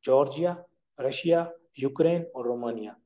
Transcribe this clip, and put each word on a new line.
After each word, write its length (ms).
जॉर्जिया, 600
रशिया, 520
यूक्रेन 440
और 100
रोमानिया 500